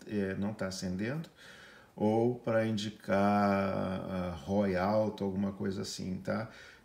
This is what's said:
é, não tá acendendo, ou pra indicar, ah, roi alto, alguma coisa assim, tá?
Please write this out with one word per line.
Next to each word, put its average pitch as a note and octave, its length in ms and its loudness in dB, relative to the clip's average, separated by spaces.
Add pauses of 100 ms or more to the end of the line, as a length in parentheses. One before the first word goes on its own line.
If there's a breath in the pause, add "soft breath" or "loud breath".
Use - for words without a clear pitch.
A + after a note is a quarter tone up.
é, G2 280 -2
não G2 180 -2
tá G#2+ 140 -4
acendendo, G2 640 -4 (680 loud breath)
ou A#2 380 4
pra A2 320 0
indicar, G#2 520 -2
ah, G2 1300 2
roi G2 320 2
alto, G2+ 480 2
alguma G2 280 0
coisa G2 300 -4
assim, F#2 360 -6
tá? G#2 320 -4 (340 loud breath)